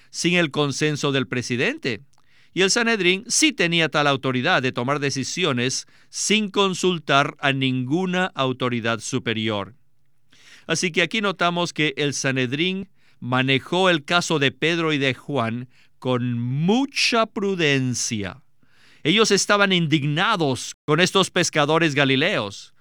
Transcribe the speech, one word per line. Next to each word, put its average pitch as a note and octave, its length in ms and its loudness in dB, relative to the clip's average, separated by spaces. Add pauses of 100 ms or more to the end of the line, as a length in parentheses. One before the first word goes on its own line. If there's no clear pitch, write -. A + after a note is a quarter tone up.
(100)
sin F3 240 0
el E3+ 160 2
consenso D3 640 0
del C3+ 160 0
presidente. B2+ 720 -4 (540)
Y E3+ 80 2
el F#3+ 80 4
Sanedrín G3 580 2
sí D4+ 240 2
tenía E3+ 360 2
tal D3 180 2
autoridad C3+ 560 0
de B2+ 100 0
tomar C3+ 260 -2
decisiones C3+ 880 -2 (220)
sin G#3 420 -2
consultar F3 920 0
a C#3 120 0
ninguna C3+ 840 0
autoridad B2 640 -2
superior. A2 760 -4 (920)
Así E3 240 -2
que F3 120 0
aquí A3 180 -2
notamos F3 520 -2
que D#3 240 -2
el C#3+ 180 -2
Sanedrín C#3+ 760 -2 (320)
manejó C3 720 2
el D#3 140 0
caso F3 340 0
de C3+ 140 2
Pedro D#3+ 400 -2
y D3 60 0
de C3 160 0
Juan B2 540 -4 (300)
con B2 400 -2
mucha G#3+ 880 0
prudencia. C3+ 1160 -2 (600)
Ellos G3+ 280 4
estaban G3+ 420 2
indignados D#3+ 1000 0 (120)
con D3+ 140 2
estos F#3 300 2
pescadores D#3+ 640 2
galileos. C3+ 880 0